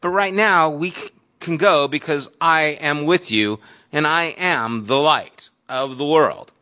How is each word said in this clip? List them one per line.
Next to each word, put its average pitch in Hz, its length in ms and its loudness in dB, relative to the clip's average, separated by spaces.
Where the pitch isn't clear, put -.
But 175 80 -2
right 190 240 0
now, 190 360 4
we 156 200 -6
c-, - 180 -14
can 170 160 -6
go 151 320 4
because 143 400 -4
I 160 420 0
am 147 260 -2
with 170 240 0
you, 107 300 0
and 151 140 0
I 165 180 2
am 117 480 -2
the 123 140 2
light 143 500 0
of 131 260 -6
the 135 80 -6
world. 147 580 2